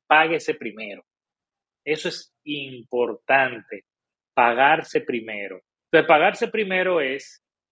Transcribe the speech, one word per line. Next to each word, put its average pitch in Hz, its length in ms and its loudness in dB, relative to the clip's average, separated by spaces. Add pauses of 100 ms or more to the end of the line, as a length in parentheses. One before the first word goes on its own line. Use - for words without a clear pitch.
Páguese 156 480 2
Primero. 107 500 -12 (800)
Eso 156 260 -4
es - 340 -16
importante, 123 1400 -4 (480)
pagarse 139 680 2
primero. 107 600 -10 (240)
Entonces, 160 220 4
pagarse 185 420 4
primero 185 500 -2
es, 135 420 -8 (300)